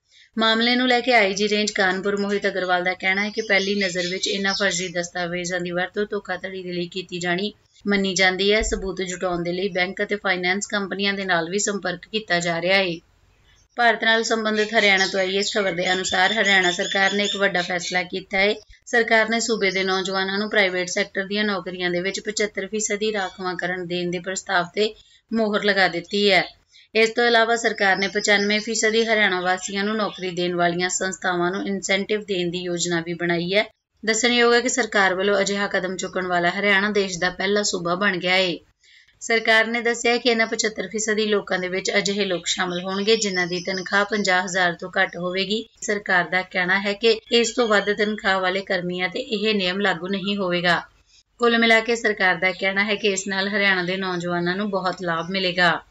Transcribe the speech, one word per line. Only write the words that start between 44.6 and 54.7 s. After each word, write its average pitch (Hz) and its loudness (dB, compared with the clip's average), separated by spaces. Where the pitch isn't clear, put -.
ਤੋਂ 180 -10
ਘੱਟ 180 0
ਹੋਵੇਗੀ। 190 -2
ਸਰਕਾਰ 196 0
ਦਾ 185 0
ਕਹਿਣਾ 185 -2
ਹੈ 202 -2
ਕਿ 220 2
ਇਸ 233 2
ਤੋਂ 240 0
ਵੱਧ 202 2
ਤਨਖਾਹ 208 0
ਵਾਲੇ 185 0
ਕਰਮੀਆਂ 180 -2
'ਤੇ 175 -6
ਇਹ 220 -2
ਨਿਯਮ 185 0
ਲਾਗੂ 180 0
ਨਹੀਂ 202 -2
ਹੋਵੇਗਾ। 175 0
ਕੁੱਲ 233 4
ਮਿਲਾ 226 6
ਕੇ 233 0
ਸਰਕਾਰ 208 0
ਦਾ 185 0
ਕਹਿਣਾ 190 -2
ਹੈ 208 0
ਕਿ 208 -2
ਇਸ 196 0
ਨਾਲ 196 -2
ਹਰਿਆਣਾ 202 2
ਦੇ 185 -2
ਨੌਜਵਾਨਾਂ 175 -2
ਨੂੰ 208 -2
ਬਹੁਤ 185 -2